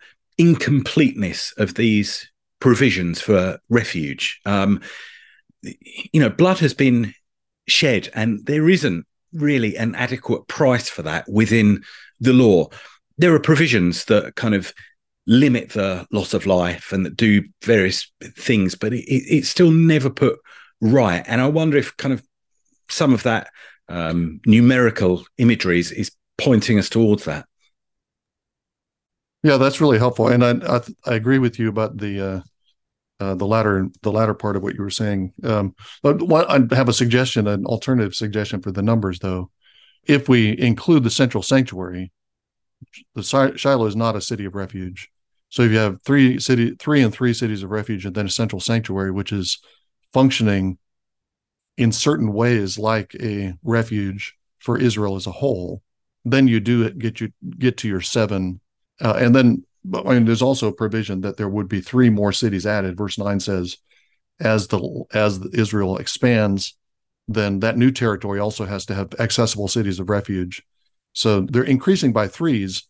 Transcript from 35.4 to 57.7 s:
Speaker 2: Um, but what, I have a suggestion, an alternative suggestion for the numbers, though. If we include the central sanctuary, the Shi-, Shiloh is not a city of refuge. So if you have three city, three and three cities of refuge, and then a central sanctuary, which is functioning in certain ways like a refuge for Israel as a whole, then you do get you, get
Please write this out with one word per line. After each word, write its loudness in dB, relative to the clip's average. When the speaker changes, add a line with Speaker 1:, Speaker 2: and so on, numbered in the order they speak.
Speaker 2:
Um, -2
but 2
what, 2
I 2
have 2
a 2
suggestion, 0
an -4
alternative -2
suggestion -6
for -8
the -6
numbers, 0
though. -6
If 2
we 4
include 2
the 0
central 0
sanctuary, -4
the -8
Shi-, 0
Shiloh 0
is -2
not -2
a -8
city -8
of -10
refuge. -12
So 0
if 4
you 4
have 0
three 4
city, 0
three 0
and 2
three 0
cities -6
of -12
refuge, -6
and -8
then -4
a -6
central -4
sanctuary, -2
which -6
is -4
functioning 2
in 2
certain -2
ways 0
like -4
a -6
refuge -4
for -4
Israel 0
as -8
a -8
whole, -6
then 4
you 2
do 0
get -8
you, -6
get -2